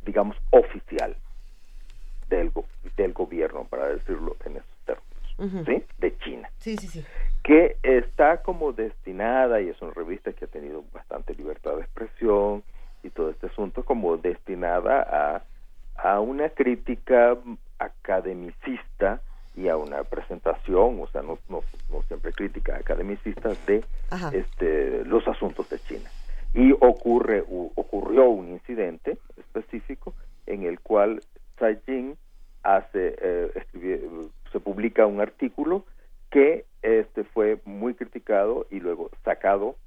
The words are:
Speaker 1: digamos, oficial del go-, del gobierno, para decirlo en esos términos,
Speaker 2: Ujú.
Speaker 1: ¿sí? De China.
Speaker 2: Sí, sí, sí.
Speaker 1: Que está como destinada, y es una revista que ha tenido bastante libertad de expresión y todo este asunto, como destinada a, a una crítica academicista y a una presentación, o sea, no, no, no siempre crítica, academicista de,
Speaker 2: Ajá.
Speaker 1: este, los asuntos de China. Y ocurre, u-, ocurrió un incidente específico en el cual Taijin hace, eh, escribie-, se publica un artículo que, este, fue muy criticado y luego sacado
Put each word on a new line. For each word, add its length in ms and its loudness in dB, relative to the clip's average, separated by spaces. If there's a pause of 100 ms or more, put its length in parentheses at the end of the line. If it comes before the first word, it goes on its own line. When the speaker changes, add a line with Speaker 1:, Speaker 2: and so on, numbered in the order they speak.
Speaker 1:
digamos, 320 0 (140)
oficial 640 4 (1120)
del 220 2
go-, 160 -4 (300)
del 160 2
gobierno, 580 -2
para 160 -2
decirlo 580 -4
en 120 -8
esos 280 -14
términos, 220 -6 (320)
Speaker 2:
Ujú. 260 -4
Speaker 1:
¿sí? 180 0 (160)
De 200 -2
China. 300 -10 (100)
Speaker 2:
Sí, 180 -6
sí, 100 -8
sí. 180 -10 (380)
Speaker 1:
Que 400 8
está 600 4
como 300 -2
destinada, 880 0
y 100 -2
es 120 -12
una 100 -10
revista 400 -8
que 120 -10
ha 40 -12
tenido 440 -12
bastante 420 -10
libertad 420 -6
de 60 -4
expresión 800 0 (400)
y 80 -12
todo 200 -2
este 180 -8
asunto, 360 -4
como 340 0
destinada 1200 0 (540)
a, 180 2
a 60 4
una 300 -2
crítica 840 4 (420)
academicista 1400 -4 (360)
y 120 -4
a 80 4
una 280 -4
presentación, 960 0
o 80 -8
sea, 140 -6
no, 160 -8 (100)
no, 160 -4 (260)
no 140 -2
siempre 280 -4
crítica, 440 -2
academicista 760 -4 (160)
de, 180 4 (260)
Speaker 2:
Ajá. 220 -2
Speaker 1:
este, 720 0
los 220 2
asuntos 420 -4
de 120 -6
China. 280 -8 (460)
Y 180 10
ocurre, 760 6
u-, 260 -6
ocurrió 540 6
un 220 2
incidente 680 -6 (180)
específico 760 -10 (320)
en 180 -6
el 160 -4
cual 420 4 (380)
Taijin 560 -2 (480)
hace, 560 2
eh, 340 -2
escribie-, 460 -6 (500)
se 100 -6
publica 460 2
un 140 0
artículo 640 -2 (460)
que, 340 6 (180)
este, 420 2
fue 400 2
muy 300 -6
criticado 760 0
y 100 -8
luego 300 -4 (140)
sacado 520 2 (100)